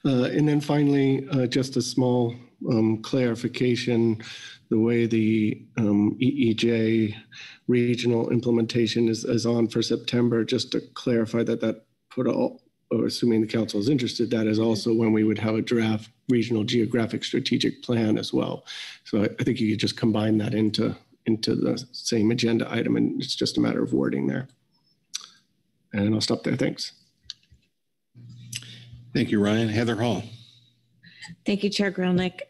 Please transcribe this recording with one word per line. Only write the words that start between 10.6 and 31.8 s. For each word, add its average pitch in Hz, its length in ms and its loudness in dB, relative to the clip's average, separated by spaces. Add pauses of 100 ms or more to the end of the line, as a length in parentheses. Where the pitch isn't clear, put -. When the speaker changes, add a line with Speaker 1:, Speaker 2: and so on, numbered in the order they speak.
Speaker 1:
to 156 100 -2 (120)
clarify 117 500 0
that 117 180 0
that 110 240 -4 (240)
put 127 180 -4
all, - 360 -2 (260)
or 117 180 0
assuming 113 340 2
the 107 60 0
council 110 340 -2
is 110 80 0
interested, 120 400 0
that 113 180 0
is 107 120 2
also 113 340 0
when 113 180 2
we 107 140 4
would 104 140 0
have 110 160 0
a 110 60 0
draft 110 480 0 (200)
regional 113 340 2
geographic 117 640 0
strategic 131 580 -2
plan 117 340 0
as 104 140 -6
well. - 340 -4 (380)
So 104 200 0
I, 110 60 2 (100)
I 131 40 -2
think 123 160 0
you 110 140 2
could 107 60 -2
just - 180 -2
combine 107 400 2
that 107 160 -2
into, 107 420 0 (300)
into 113 300 0
the - 360 -2
same 110 400 0
agenda 117 400 0
item, - 240 0
and - 260 0
it's - 140 -6
just - 220 -2
a - 40 2
matter - 220 0
of - 100 -4
wording - 340 0
there. - 200 -4 (1400)
And 107 220 0
I'll 107 80 0
stop - 220 -2
there. - 120 -2
Thanks. - 380 -4 (2250)
Speaker 2:
Thank - 180 -2
you, 104 120 2
Ryan. 110 260 2
Heather 113 260 0
Hall. 110 260 -2 (1200)
Speaker 3:
Thank 202 200 -2
you, 202 80 0
Chair 202 200 0